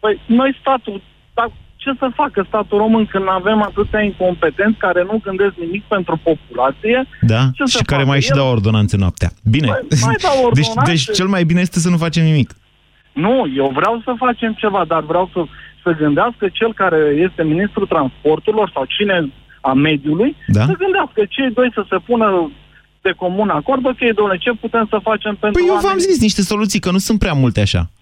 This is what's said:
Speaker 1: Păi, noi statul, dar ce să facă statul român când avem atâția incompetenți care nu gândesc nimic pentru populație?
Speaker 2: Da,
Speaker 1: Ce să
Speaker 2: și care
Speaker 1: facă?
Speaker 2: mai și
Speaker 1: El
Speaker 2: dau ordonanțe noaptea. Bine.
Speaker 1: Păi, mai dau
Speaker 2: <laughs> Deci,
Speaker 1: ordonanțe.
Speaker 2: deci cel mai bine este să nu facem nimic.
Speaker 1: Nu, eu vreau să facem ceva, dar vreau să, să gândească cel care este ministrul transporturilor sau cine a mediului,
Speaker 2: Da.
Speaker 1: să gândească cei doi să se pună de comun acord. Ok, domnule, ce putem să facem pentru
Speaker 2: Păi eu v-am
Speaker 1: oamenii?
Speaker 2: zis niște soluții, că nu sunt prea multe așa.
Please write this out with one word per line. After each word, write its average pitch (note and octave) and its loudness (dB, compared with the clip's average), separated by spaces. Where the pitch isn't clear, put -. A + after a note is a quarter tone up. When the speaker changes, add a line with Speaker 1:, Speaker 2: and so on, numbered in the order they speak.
Speaker 1:
Păi, G#3 0
noi C4 2
statul, A3+ -4
dar A#3 -2
ce - -8
să C4 -2
facă A#3 -2
statul G#3 0
român A3 2
când G3 -2
avem F#3+ 2
atâția G#3 -2
incompetenți F#3 0
care F3+ 0
nu G#3 -2
gândesc G3 -2
nimic F3 -6
pentru F3 -4
populație? F#3 -2
Speaker 2:
Da, A2+ 2
Speaker 1:
Ce C#4 -2
să - -2
Speaker 2:
și - 0
care C#3 0
Speaker 1:
facă? C3+ 2
Speaker 2:
mai C#3 2
și B2 0
Speaker 1:
El C#3 2
Speaker 2:
dau C3+ 2
ordonanțe G#2+ 2
noaptea. F#2 0
Bine. C#3 2
Speaker 1:
Păi, - -2
mai A4+ 2
dau C4+ 2
Speaker 2:
<laughs> - 0
Deci, A#3 2
Speaker 1:
ordonanțe. A3+ 0
Speaker 2:
deci D#3 -2
cel F#3 0
mai F#3+ 0
bine E3+ 2
este F3+ -2
să E3 0
nu F3 2
facem E3 0
nimic. D#3 2
Speaker 1:
Nu, G3+ 0
eu C3+ 0
vreau G3+ 0
să B3+ -2
facem A#3 -2
ceva, G3+ -2
dar D#3+ -2
vreau F3 -2
să, E3+ -4
să F3 0
gândească F#3 0
cel A3+ -2
care F3+ 0
este F3 -6
ministrul F#3 0
transporturilor E3 0
sau C3+ -2
cine F3 -2
a - 0
mediului, D3+ 0
Speaker 2:
Da. G#2 2
Speaker 1:
să D#3 0
gândească F#4+ -2
cei C4+ -2
doi B3 2
să G#3 -4
se F#3+ 0
pună G3 2
de F#3+ -2
comun F#3 -2
acord. B3 0
Ok, B3+ -2
domnule, G3 0
ce B3 -4
putem A3+ -2
să G#3+ 0
facem G#3+ -4
pentru G#3 -2
Speaker 2:
Păi F4 4
eu F#4+ 2
v-am G4 -2
Speaker 1:
oamenii? F#4+ 0
Speaker 2:
zis D4+ 2
niște G#3 2
soluții, G#3 0
că F3+ -2
nu F3+ 2
sunt G#3 0
prea F#3+ 0
multe B2+ 2
așa. F2+ 0